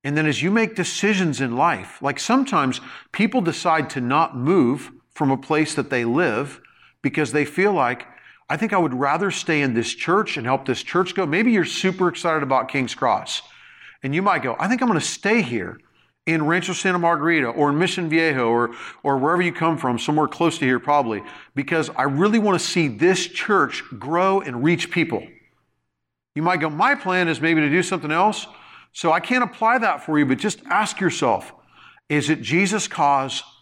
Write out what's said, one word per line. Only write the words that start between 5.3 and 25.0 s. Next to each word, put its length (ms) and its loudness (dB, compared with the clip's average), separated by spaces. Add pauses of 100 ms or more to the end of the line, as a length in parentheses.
a 60 2
place 380 0
that 140 -4
they 160 0
live 540 -2 (420)
because 300 -2
they 140 0
feel 260 0
like, 340 0 (440)
"I 80 -2
think 160 -2
I 40 2
would 160 2
rather 380 0
stay 300 -2
in 120 0
this 220 -2
church 420 0
and 80 -8
help 200 -2
this 180 -2
church 320 -2
go." 100 0
Maybe 280 2
you're 120 2
super 420 0
excited 360 -2
about 240 0
King's 260 -2
Cross, 480 -2 (640)
and 100 -4
you 80 0
might 220 2
go, 160 -2
"I 80 -2
think 160 0
I'm 40 0
gonna 140 2
stay 400 0
here 380 -6 (480)
in 180 0
Rancho 280 0
Santa 260 0
Margarita 480 2
or 240 2
in 80 0
Mission 280 0
Viejo 400 2
or, 280 0 (260)
or 160 0
wherever 240 2
you 100 0
come 240 0
from, 220 -2
somewhere 300 0
close 320 0
to 60 0
here 140 2
probably, 440 0 (320)
because 420 -2
I 60 0
really 340 2
wanna 220 2
see 280 0
this 380 2
church 580 0 (140)
grow 420 2
and 240 -4
reach 280 2
people." 340 -2 (1080)